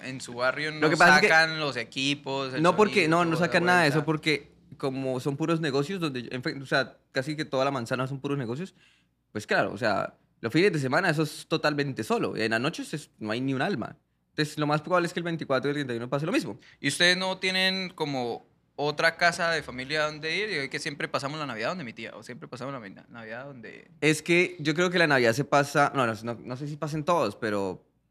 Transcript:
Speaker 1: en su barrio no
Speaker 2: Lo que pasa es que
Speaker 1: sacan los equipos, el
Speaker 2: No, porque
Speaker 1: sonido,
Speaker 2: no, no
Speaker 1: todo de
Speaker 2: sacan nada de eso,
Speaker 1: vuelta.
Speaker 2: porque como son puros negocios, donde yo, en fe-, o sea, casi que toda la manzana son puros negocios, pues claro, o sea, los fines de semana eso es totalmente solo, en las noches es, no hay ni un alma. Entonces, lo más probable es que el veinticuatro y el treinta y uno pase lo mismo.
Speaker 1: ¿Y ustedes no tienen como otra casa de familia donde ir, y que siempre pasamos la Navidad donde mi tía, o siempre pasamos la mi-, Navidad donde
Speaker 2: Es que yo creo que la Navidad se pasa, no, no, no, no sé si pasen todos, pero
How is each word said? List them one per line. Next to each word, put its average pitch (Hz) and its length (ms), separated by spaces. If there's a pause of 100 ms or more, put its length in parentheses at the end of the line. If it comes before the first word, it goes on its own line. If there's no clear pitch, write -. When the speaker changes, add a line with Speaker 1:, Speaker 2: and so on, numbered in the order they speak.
Speaker 1:
en 127 180
su 123 140
barrio 131 360
no 156 100
Speaker 2:
Lo 151 100
que 170 60
pasa 165 200
es 151 60
que 160 60
Speaker 1:
sacan 160 300
los 143 180
equipos, 135 800
el 143 80
Speaker 2:
No, 170 140
porque 196 280
Speaker 1:
sonido, 156 60
Speaker 2:
no, 170 140
no 165 80
Speaker 1:
todo 160 80
de 175 60
Speaker 2:
sacan 170 180
nada 180 180
de 156 60
eso, 135 80
Speaker 1:
vuelta. 147 100
Speaker 2:
porque 156 460 (240)
como 131 440
son 139 160
puros 160 240
negocios, 143 400
donde 135 240
yo, - 60
en 127 120
fe-, 139 180
o 131 60
sea, - 300 (160)
casi 143 240
que 151 100
toda 135 180
la 139 60
manzana 127 360
son 135 140
puros 139 180
negocios, 131 360 (580)
pues 104 140
claro, 120 260
o 101 60
sea, 101 360 (260)
los 113 120
fines 180 200
de 160 60
semana 147 320
eso 156 120
es - 260
totalmente 143 560
solo, 143 320
en 110 140
las 113 100
noches 175 340
es, 151 240
no 107 140
hay 120 80
ni 135 140
un 131 80
alma. 156 340 (340)
Entonces, 151 280
lo 151 80
más 147 160
probable 175 240
es 165 80
que 185 60
el 165 40
veinticuatro 143 440
y 147 40
el - 40
treinta 131 180
y - 20
uno 120 140
pase 139 160
lo 185 60
mismo. 165 260 (200)
Speaker 1:
¿Y - 100
ustedes 180 280
no 185 220
tienen 185 500
como 131 580 (300)
otra 151 400
casa 170 340
de 156 120
familia 131 420
donde 156 320
ir, 190 280
y 131 40
que 151 100
siempre 156 300
pasamos 139 300
la 151 80
Navidad 123 240
donde 180 140
mi 110 100
tía, 113 200
o 104 80
siempre 135 240
pasamos 123 280
la 127 60
mi-, 104 140 (140)
Navidad 117 380
donde 117 440 (120)
Speaker 2:
Es 151 200
que 175 380
yo 151 140
creo 180 160
que 180 80
la 170 80
Navidad 127 260
se 135 120
pasa, 143 500
no, 131 120
no, 113 160
no, 117 120
no 117 220
sé 143 120
si 151 80
pasen 151 280
todos, 143 320
pero 101 480 (260)